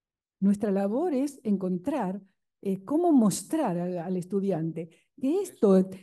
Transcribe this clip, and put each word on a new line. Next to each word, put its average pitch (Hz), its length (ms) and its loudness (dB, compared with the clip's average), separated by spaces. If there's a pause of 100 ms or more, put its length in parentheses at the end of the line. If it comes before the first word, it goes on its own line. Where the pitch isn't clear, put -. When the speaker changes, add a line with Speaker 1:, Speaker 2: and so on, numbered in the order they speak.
(400)
Speaker 1:
Nuestra 202 320 2
labor 220 420 0
es 277 300 -2
encontrar, 190 760 -4 (420)
eh, 190 220 -4
cómo 330 280 2
mostrar 226 640 2
al, 180 200 -4
al 180 180 -4
estudiante 170 720 -4 (320)
que 320 220 0
esto 214 340 2
Speaker 2:
Eso. 190 140 2 (120)